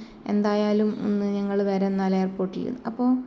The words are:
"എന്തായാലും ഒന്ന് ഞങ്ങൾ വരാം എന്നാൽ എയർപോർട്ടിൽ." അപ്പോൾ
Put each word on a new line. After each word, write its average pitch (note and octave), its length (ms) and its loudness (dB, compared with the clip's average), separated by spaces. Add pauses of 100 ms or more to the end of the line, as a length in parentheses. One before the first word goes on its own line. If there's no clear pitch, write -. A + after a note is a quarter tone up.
(280)
"എന്തായാലും G#3 600 2 (140)
ഒന്ന് G#3 300 0
ഞങ്ങൾ G3+ 300 -2
വരാം G3 280 0
എന്നാൽ F#3+ 240 0
എയർപോർട്ടിൽ." F#3+ 500 -2 (200)
അപ്പോൾ A#3+ 220 0 (200)